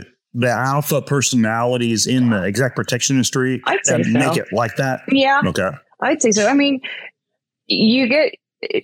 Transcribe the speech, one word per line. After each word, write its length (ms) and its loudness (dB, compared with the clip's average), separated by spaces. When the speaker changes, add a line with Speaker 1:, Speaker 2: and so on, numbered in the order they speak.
Speaker 1:
the 160 0
alpha 500 0
personalities 1080 0
in 220 2
the 140 2
exec 340 -2
protection 400 -2
industry 480 -2
Speaker 2:
I'd 200 -2
say 120 2
Speaker 1:
that 80 0
Speaker 2:
so. 80 -2
Speaker 1:
make 240 2
it 160 -6
like 240 -2
that? 320 -2
Speaker 2:
Yeah. 380 2
Speaker 1:
Okay. 240 -2
Speaker 2:
I'd 180 0
say 120 4
so. 140 2
I 60 4
mean, 300 2
you 420 2
get, 260 0